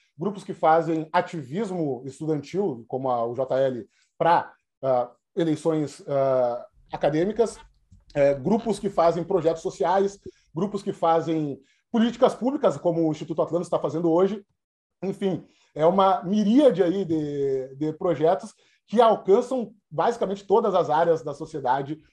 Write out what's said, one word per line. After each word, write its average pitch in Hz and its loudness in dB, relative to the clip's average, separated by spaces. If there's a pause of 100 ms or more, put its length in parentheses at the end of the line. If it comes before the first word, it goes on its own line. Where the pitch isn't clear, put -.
(160)
grupos 196 -6
que 196 -12
fazem 160 2
ativismo 170 -4
estudantil, 147 -4
como 131 -4
a 117 0
U 120 -6
J 131 -2
L, 127 -2 (280)
pra, 165 2 (300)
ah, 123 0 (240)
eleições, 156 -2
ah, 131 0 (260)
acadêmicas, 180 0 (560)
é, 143 4
grupos 165 0
que 202 -4
fazem 170 2
projetos 165 0
sociais, 190 0 (340)
grupos 196 -4
que 196 -6
fazem 160 0 (320)
políticas 240 2
públicas, 226 0
como 165 0
o 156 0
Instituto 160 -6
Atlantis 165 -2
tá 156 0
fazendo 160 -2
hoje. 190 2 (560)
Enfim, 190 -4 (300)
é 151 2
uma 190 4
miríade 208 4
aí 185 0
de, 139 -4
de 151 -4
projetos 170 0 (320)
que 214 0
alcançam 226 2 (160)
basicamente 190 -4
todas 214 2
as 165 2
áreas 165 2
da 147 -2
sociedade 139 -4 (100)